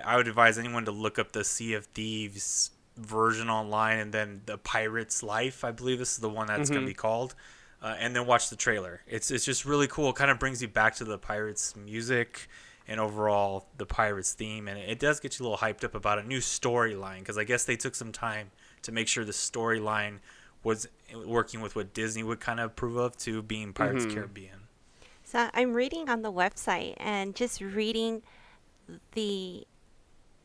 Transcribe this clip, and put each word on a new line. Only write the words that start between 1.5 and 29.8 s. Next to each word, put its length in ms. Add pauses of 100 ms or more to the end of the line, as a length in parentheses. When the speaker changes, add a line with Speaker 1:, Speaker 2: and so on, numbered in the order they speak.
Speaker 1:
of 140
Thieves 840 (260)
version 520
online 500
and 140
then 340
the 100
Pirate's 680
Life. 400
I 80
believe 260
this 140
is 60
the 120
one 180
that's 220
gonna 120
Speaker 2:
Mm-hmm. 60
Speaker 1:
be 60
called. 420 (460)
Uh, 160
and 180
then 120
watch 220
the 80
trailer. 500
It's, 240
it's 140
just 200
really 220
cool. 220
It 80
kinda 180
brings 260
you 60
back 280
to 100
the 120
Pirates 580
music 720 (400)
and 120
overall 680 (100)
the 80
Pirates 480
theme. 340
And 100
it 220
does 200
get 200
you 40
a 60
little 160
hyped 180
up 120
about 240
a 40
new 160
storyline, 840
'cause 120
I 60
guess 200
they 120
took 200
some 160
time 400 (320)
to 80
make 160
sure 180
the 60
storyline 880 (440)
was 240 (380)
working 360
with 140
what 180
Disney 280
would 200
kinda 240
approve 320
of, 200
too, 240
being 320
Pirates 300
of 60
the 0
Speaker 2:
Mm-hmm. 100
Speaker 1:
Caribbean. 480 (560)
Speaker 3:
So 300
I'm 200
reading 360
on 120
the 100
website 680
and 380
just 260
reading 600 (920)
the, 520 (800)